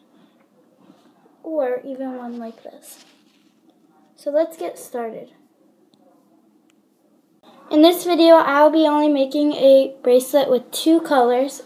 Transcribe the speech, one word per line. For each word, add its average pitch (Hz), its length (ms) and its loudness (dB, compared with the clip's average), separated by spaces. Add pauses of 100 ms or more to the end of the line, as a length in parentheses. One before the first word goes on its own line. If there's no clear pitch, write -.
(1400)
or 262 420 -6
even 262 340 -12
one 240 200 -14
like 226 240 -16
this. - 420 -20 (1120)
So - 140 -12
let's 320 260 -2
get - 220 -12
started. - 540 -14 (2500)
In 302 100 4
this 349 240 4
video, 330 300 4
I'll 294 340 4
be 311 180 0
only 294 220 0
making 294 440 -2
a 269 500 4
bracelet 254 480 0
with 240 180 -2
two 320 320 0
colors, 262 640 -2